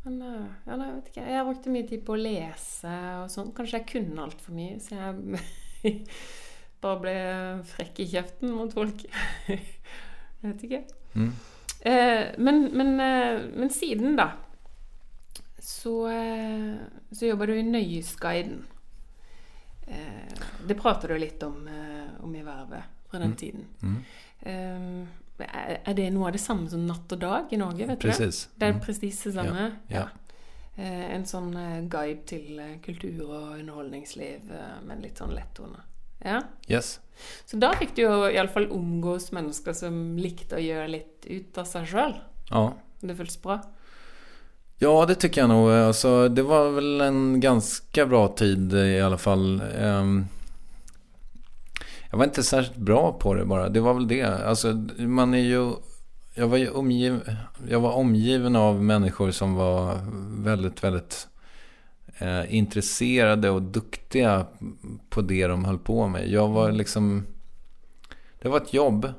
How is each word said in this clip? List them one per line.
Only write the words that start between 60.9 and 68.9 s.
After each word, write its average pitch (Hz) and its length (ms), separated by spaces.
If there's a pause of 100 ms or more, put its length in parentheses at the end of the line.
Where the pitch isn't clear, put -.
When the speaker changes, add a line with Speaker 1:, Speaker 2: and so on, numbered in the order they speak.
Speaker 2:
eh, 90 360
intresserade 107 960
och 95 120
duktiga 104 840 (640)
på - 100
det 92 260
de 90 180
höll 95 140
på 113 300
med. 92 200
Jag 107 200
var 110 160
Speaker 1:
Mm. 107 120
Speaker 2:
liksom... 101 500 (1160)
Det 127 60
var 135 80
ett 147 180
jobb 131 440